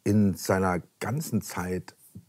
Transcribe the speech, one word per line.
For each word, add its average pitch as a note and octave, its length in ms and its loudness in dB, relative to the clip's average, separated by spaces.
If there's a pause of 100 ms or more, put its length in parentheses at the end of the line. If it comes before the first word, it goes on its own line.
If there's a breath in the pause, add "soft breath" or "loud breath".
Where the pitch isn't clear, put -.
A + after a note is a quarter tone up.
in G2+ 300 4
seiner F#2 460 0 (200)
ganzen A#2+ 400 -2
Zeit F#2 520 -6 (360)